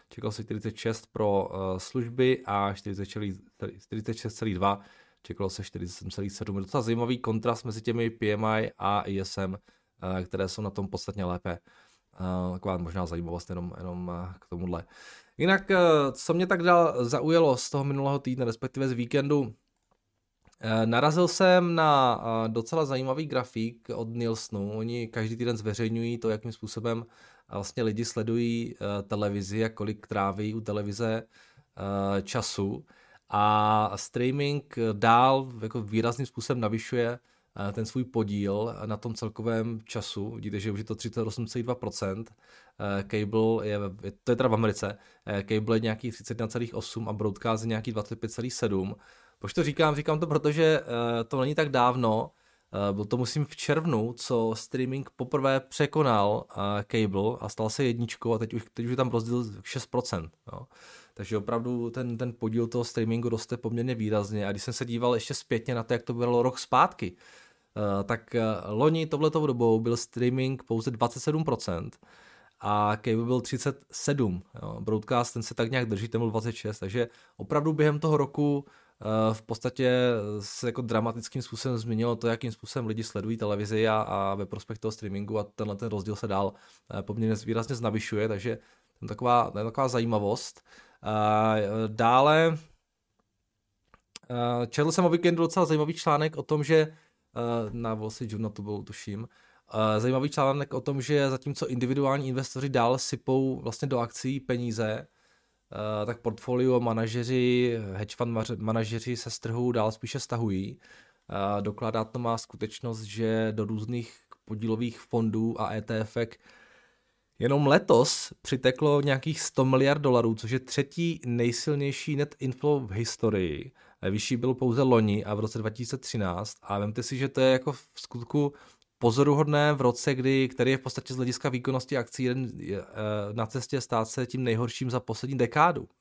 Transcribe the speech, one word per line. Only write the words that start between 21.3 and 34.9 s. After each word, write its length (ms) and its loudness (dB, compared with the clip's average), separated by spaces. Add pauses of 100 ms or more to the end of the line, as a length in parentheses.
na, 480 6
eh, 260 0
docela 360 0
zajímavý 400 -2
grafík 680 -4
od 120 -4
Nielsenu. 640 -4
Oni 360 -4
každý 280 -4
týden 220 -2
zveřejňují 600 -2
to, 120 -2
jakým 220 -4
způsobem, 560 -6
eh, 460 -20
vlastně 300 -4
lidi 220 0
sledují, 680 -2
eh, 280 -4
televizi 640 -2
a 40 0
kolik 380 -8
tráví 460 -2
u 80 -6
televize, 640 -2 (540)
eh, 440 0
času. 640 -4 (500)
A 600 4
streaming 800 -2 (180)